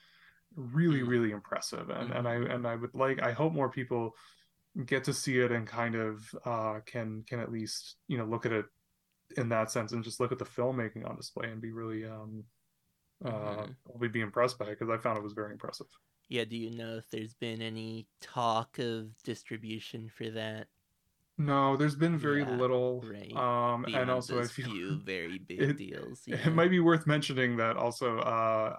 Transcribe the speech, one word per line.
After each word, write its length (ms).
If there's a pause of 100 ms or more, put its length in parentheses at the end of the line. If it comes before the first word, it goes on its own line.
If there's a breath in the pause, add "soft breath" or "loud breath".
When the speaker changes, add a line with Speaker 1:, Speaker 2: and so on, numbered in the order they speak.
(560 soft breath)
Speaker 1:
really, 460
Speaker 2:
Mm. 60
Speaker 1:
really 240
impressive. 580
And, 220
and 160
I, 80
Speaker 2:
Mm-hmm. 160
Speaker 1:
and 160
I 80
would 180
like, 300
I 80
hope 220
more 160
people 440 (760 loud breath)
get 160
to 100
see 260
it 120
and 160
kind 280
of, 400 (100)
uh, 400
can, 420
can 120
at 120
least, 440 (120)
you 100
know, 80
look 200
at 60
it 140 (720)
in 120
that 220
sense 200
and 120
just 160
look 120
at 80
the 60
filmmaking 600
on 80
display 340
and 120
be 100
really, 340
um, 380 (800)
uh, 60
Speaker 2:
Mm-hmm. 420 (140)
Speaker 1:
probably 240
be 120
impressed 380
by 60
it, 140
'cause 100
I 80
found 200
it 60
was 100
very 200
impressive. 340 (420)
Speaker 2:
Yeah, 160
do 120
you 140
know 260
if 120
there's 260
been 260
any 460 (140)
talk 580
of 440
distribution 840
for 220
that? 360 (680)
Speaker 1:
No, 400
there's 180
been 220
very 240
Speaker 2:
Yeah, 160
Speaker 1:
little, 440
Speaker 2:
right. 340
Speaker 1:
um, 500
and 80
Speaker 2:
Beyond 180
Speaker 1:
also 240
I 60
Speaker 2:
those 100
Speaker 1:
feel 180
Speaker 2:
few 300
Speaker 1:
<laughs> 40
Speaker 2:
very 340
big 240
Speaker 1:
it, 160
Speaker 2:
deals, 500
Speaker 1:
it 120
Speaker 2:
yeah. 100
Speaker 1:
might 200
be 100
worth 260
mentioning 520
that 200
also, 420
uh, 600